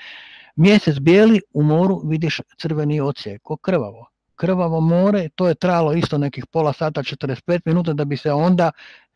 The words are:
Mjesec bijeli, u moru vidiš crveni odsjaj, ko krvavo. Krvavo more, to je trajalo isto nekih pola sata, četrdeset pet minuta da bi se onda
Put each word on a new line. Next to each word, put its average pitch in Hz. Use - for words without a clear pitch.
Mjesec 170
bijeli, 196
u 147
moru 170
vidiš 156
crveni 151
odsjaj, 135
ko -
krvavo. 107
Krvavo 170
more, 175
to 185
je 165
trajalo 170
isto 156
nekih 139
pola 156
sata, 156
četrdeset 135
pet 175
minuta 170
da 151
bi 143
se 147
onda 165